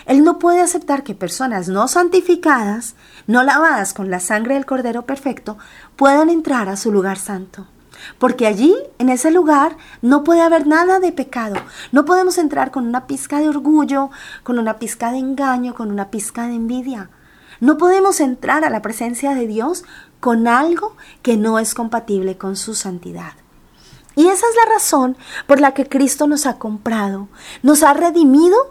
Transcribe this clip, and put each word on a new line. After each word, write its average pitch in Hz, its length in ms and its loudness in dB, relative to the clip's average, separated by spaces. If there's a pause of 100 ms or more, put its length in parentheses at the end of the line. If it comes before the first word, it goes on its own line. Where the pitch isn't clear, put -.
Él 277 180 4
no 339 140 4
puede 349 240 2
aceptar 339 400 -2
que - 140 -12
personas 214 520 -6
no 196 200 0
santificadas, 330 1080 0 (320)
no 240 160 2
lavadas 277 540 0
con 190 160 -8
la 180 80 -4
sangre 226 340 -4
del 277 140 -4
Cordero 240 400 -6
Perfecto, 262 500 -8 (380)
puedan 285 340 4
entrar 285 400 -2
a 196 80 -8
su 220 140 -4
lugar 196 260 0
santo. 190 480 -14 (540)
Porque 240 280 0
allí, 233 280 4 (240)
en 254 100 2
ese 254 220 0
lugar, 311 460 2 (240)
no 285 220 2
puede 330 180 4
haber 330 260 2
nada 349 320 2
de 359 120 0
pecado. 240 440 -8 (360)
No 269 140 4
podemos 359 320 2
entrar 277 340 -2
con 247 160 -6
una 247 200 -4
pizca 277 320 -6
de 302 100 0
orgullo, 277 600 0 (340)
con 240 160 -2
una 220 200 -4
pizca 233 320 -6
de 262 80 -6
engaño, 262 560 -4
con 220 160 -8
una 202 200 -6
pizca 233 360 -8
de 240 80 -6
envidia. 233 540 -6 (500)
No 294 180 4
podemos 381 420 2
entrar 277 460 -2
a 302 40 -2
la 220 120 -4
presencia 240 520 -6
de 240 140 -4
Dios 240 380 -6 (340)
con 233 280 0
algo 330 500 0 (240)
que 233 160 0
no 220 200 0
es 220 160 -2
compatible 214 640 -4
con 190 180 -8
su 214 200 -10
santidad. 175 580 -12 (840)
Y 311 100 6
esa 381 220 0
es 453 60 -2 (100)
la 440 80 2
razón 262 440 0 (280)
por 277 140 6
la 277 140 4
que 277 140 -4
Cristo 277 380 0
nos 294 200 0
ha 240 120 -4
comprado, 208 720 -6 (360)
nos 294 200 6
ha 285 100 6
redimido 330 640 6 (140)